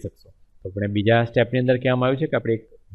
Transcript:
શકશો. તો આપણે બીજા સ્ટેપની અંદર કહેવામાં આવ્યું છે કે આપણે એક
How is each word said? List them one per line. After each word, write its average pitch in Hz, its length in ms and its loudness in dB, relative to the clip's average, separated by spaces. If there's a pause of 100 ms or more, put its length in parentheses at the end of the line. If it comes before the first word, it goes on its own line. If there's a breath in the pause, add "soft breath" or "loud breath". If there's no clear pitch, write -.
શકશો. - 260 -14 (320)
તો - 80 -12
આપણે 101 260 -4
બીજા 110 260 4 (100)
સ્ટેપની 123 320 2
અંદર 127 200 2
કહેવામાં 127 260 0
આવ્યું 135 140 -2
છે 156 80 -4
કે 139 80 0
આપણે 113 200 -2
એક - 40 -20 (320)